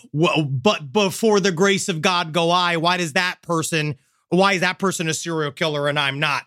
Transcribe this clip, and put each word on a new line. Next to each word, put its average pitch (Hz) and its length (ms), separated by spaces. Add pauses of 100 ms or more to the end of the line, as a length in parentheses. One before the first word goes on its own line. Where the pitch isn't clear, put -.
(140)
w-, 160 300
but 139 480
before 208 480
the 196 100
grace 190 380
of 160 140
God 175 320
go 170 160
I, 175 260
why 170 220
does 165 160
that 180 260
person, 156 560 (320)
why 190 240
is 185 80
that 180 180
person 175 300
a 156 60
serial 160 360
killer 147 380
and 143 100
I'm 139 220
not? 143 260